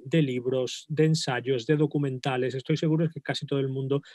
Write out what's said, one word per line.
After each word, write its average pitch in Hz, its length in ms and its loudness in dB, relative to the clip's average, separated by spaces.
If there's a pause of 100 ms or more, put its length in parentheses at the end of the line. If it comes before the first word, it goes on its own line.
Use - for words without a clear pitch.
de 160 160 4
libros, 127 640 -2
de 156 180 2
ensayos, 127 600 0
de 156 100 4
documentales. 131 800 0
Estoy - 220 0
seguro 160 360 2
que 151 60 -14
casi 147 260 -6
todo 139 140 -2
el 135 80 0
mundo 135 340 -2 (140)